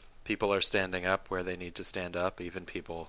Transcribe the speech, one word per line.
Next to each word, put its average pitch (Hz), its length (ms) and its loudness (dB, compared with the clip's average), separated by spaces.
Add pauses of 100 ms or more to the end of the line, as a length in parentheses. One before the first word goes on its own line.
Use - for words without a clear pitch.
(220)
people 101 320 4
are 98 60 6
standing 92 440 2
up 95 260 2
where 92 120 0
they 90 140 -4
need 87 180 -8
to - 80 -6
stand 87 340 -4
up, 90 240 0
even 87 240 -6
people 82 440 -6